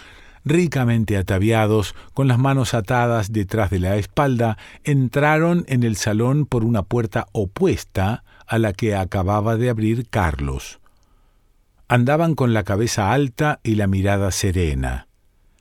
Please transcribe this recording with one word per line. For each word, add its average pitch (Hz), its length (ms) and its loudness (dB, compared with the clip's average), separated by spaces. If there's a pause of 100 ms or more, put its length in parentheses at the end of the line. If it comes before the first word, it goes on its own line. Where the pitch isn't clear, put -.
(440)
ricamente 123 720 0
ataviados, 104 800 0 (180)
con 135 140 0
las 123 120 2
manos 135 360 0
atadas 117 580 0
detrás 104 380 -2
de 95 80 0
la 92 180 0
espalda, 117 640 0 (240)
entraron 151 840 2
en 123 160 2
el 113 100 2
salón 120 500 0
por 117 200 0
una 113 180 2
puerta 117 480 -2
opuesta 107 920 -2 (240)
a 113 100 0
la 110 140 2
que 104 240 -2
acababa 101 600 0
de 123 140 0
abrir 113 380 -2
Carlos. 71 720 -4 (1080)
Andaban 143 480 2
con 123 180 2
la 107 120 0
cabeza 107 480 0
alta 147 500 -2
y 110 140 0
la 104 100 0
mirada 98 460 0
serena. 73 760 -2 (540)